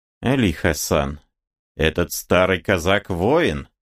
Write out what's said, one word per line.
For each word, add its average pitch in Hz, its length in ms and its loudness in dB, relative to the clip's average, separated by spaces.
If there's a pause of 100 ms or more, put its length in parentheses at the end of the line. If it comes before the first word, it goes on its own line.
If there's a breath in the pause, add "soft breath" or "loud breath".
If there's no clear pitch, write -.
(200)
«Али 120 320 2
Хасан, 76 680 -2 (560)
этот 80 360 0
старый 92 480 0
казак — 95 480 0
воин? 95 600 0 (140)